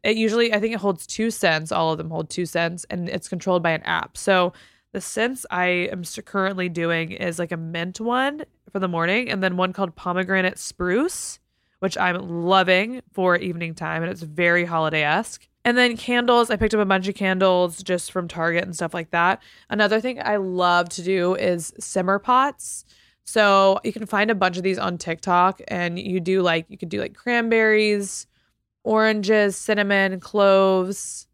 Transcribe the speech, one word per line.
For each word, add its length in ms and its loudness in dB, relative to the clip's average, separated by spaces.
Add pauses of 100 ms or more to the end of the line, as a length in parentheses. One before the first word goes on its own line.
It 140 2
usually, 360 2
I 60 0
think 160 -2
it 60 -6
holds 260 -2
two 240 -2
scents, 400 0
all 200 0
of 60 -2
them 140 -8
hold 180 -6
two 160 -4
scents, 460 -4
and 180 -6
it's 180 -8
controlled 360 -2
by 80 0
an 120 -4
app. 340 -4
So 360 2 (380)
the 100 -8
scents 500 -4
I 400 0
am 120 -8
s-, 200 -12
currently 460 -2
doing 420 -2
is, 260 -6
like, 140 -4
a 60 -6
mint 420 -8
one 460 -2 (260)
for 80 -4
the 80 -2
morning, 420 0
and 140 -2
then 140 -2
one 160 0
called 200 -4
pomegranate 640 -2
spruce, 800 -4 (420)
which 180 -2
I'm 180 0 (300)
loving 560 4 (100)
for 240 2
evening 400 -4
time, 280 -4
and 60 -4
it's 120 -10
very 420 2
holiday-esque. 840 0 (160)
And 120 2
then 200 2
candles, 520 2
I 60 0
picked 180 0
up 60 2
a 60 4
bunch 240 0
of 60 -6
candles 680 2
just 260 -2
from 200 -6
Target 340 -2
and 100 -8
stuff 200 -6
like 160 -8
that. 320 0 (280)
Another 300 2
thing 220 -4
I 160 0
love 500 2
to 160 -10
do 320 0
is 420 -2
simmer 400 -2
pots. 680 0 (400)
So 580 4
you 80 -4
can 140 -8
find 260 0
a 40 2
bunch 200 0
of 80 -6
these 160 0
on 180 -4
TikTok, 680 2
and 320 -4
you 220 -2
do, 200 2
like, 280 2
you 80 -18
could 100 -10
do, 140 -4
like, 140 -6
cranberries, 1120 0 (580)
oranges, 720 2
cinnamon, 640 0
cloves. 1120 2